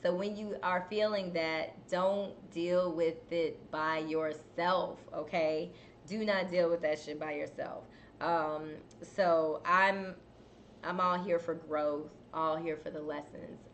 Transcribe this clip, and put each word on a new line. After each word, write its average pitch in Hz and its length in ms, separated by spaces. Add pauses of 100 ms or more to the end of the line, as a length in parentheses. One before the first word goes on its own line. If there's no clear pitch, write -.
So 175 120
when 202 220
you 208 260
are 180 280
feeling 208 420
that, 160 560
don't 190 460 (160)
deal 175 420
with 165 400
it 165 380
by 156 280
yourself, 160 1000 (160)
okay? 156 560 (360)
Do 214 180
not 190 260
deal 170 180
with 170 140
that 151 160
shit 151 200
by 156 140
yourself. 147 520 (360)
Um, 156 520 (300)
so 165 600
I'm, 190 500 (680)
I'm 180 180
all 180 180
here 175 200
for 165 160
growth, 151 560 (240)
all 156 220
here 160 200
for 151 140
the 156 100
lessons. 147 600 (140)